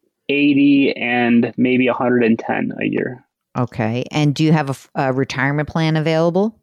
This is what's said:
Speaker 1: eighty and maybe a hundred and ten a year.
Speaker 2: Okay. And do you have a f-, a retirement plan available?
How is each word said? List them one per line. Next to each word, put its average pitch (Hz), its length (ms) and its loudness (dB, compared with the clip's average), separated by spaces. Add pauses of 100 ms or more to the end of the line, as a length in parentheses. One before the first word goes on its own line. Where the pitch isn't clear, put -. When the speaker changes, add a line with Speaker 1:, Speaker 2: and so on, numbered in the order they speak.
(300)
Speaker 1:
eighty 143 680 2
and 120 600 0
maybe 123 300 2
a 117 40 2
hundred 123 320 0
and 113 140 2
ten - 420 -4
a 110 60 -4
year. 123 360 -4 (340)
Speaker 2:
Okay. 120 540 -4
And 147 240 0
do 156 100 0
you 156 80 4
have 156 160 0
a - 20 -6
f-, - 240 -12
a 135 180 -2
retirement 135 560 -2
plan 160 300 -2
available? 165 640 0